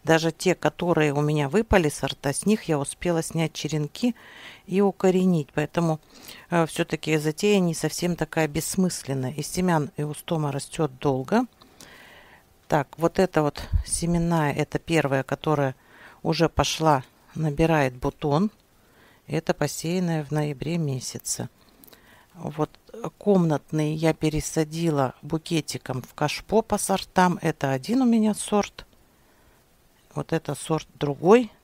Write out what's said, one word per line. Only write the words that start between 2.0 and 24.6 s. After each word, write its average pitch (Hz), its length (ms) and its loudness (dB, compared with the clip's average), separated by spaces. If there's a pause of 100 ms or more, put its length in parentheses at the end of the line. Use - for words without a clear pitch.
с - 140 -6
них 214 180 2
я 156 160 0
успела 165 420 -2
снять 160 300 -2
черенки 156 640 -4 (520)
и 185 120 0
укоренить. 185 720 2
Поэтому, 156 460 0 (500)
э, 170 160 2
всё-таки 160 520 -2
затея 156 420 2
не 175 160 2
совсем 170 400 -2
такая 160 320 0
бессмысленная. 147 840 -2
Из 147 140 -8
семян 175 500 0
эустома 147 560 -4
растёт 139 440 -4
долго. 147 480 0 (1200)
Так, 147 180 0 (100)
вот 165 220 0
это 175 240 2
вот 143 180 -4 (240)
семенная, 170 680 0
это 147 260 -4
первая, 139 440 0
которая 143 520 0 (480)
уже 160 240 2
пошла, 147 560 2 (320)
набирает 151 600 2
бутон. 143 540 0 (800)
Это 160 260 -2
посеянная 165 720 -2
в 135 80 -14
ноябре 151 460 -2
месяце. 131 720 -6 (840)
Вот 156 340 -4 (480)
комнатные 156 800 2
я 156 180 2
пересадила 156 1080 -2